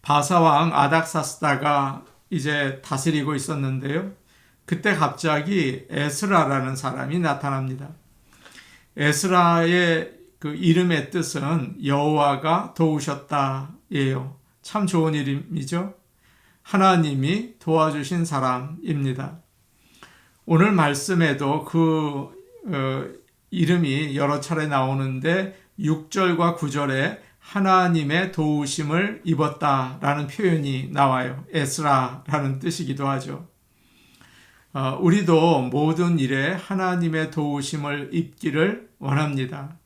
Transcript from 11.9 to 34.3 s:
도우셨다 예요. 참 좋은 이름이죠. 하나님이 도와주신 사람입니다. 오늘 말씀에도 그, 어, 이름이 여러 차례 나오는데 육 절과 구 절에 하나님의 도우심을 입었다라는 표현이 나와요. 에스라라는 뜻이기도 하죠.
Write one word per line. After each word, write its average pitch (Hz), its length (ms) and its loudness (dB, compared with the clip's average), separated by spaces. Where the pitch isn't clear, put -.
도우셨다 143 920 -2
예요. 135 460 -2
참 208 260 -2
좋은 160 260 2
이름이죠. 147 840 -4
하나님이 180 960 2
도와주신 156 680 0
사람입니다. 139 1120 -4
오늘 180 260 6
말씀에도 151 920 2
그, 156 680 0
어, 135 380 -2
이름이 156 640 0
여러 143 260 0
차례 156 260 -4
나오는데 135 920 -2
육 156 300 -2
절과 170 460 2
구 151 160 -4
절에 143 500 -2
하나님의 180 920 2
도우심을 151 920 -2
입었다라는 147 1040 -2
표현이 143 640 -2
나와요. 131 600 0
에스라라는 139 1080 -2
뜻이기도 139 480 -4
하죠. 139 400 -6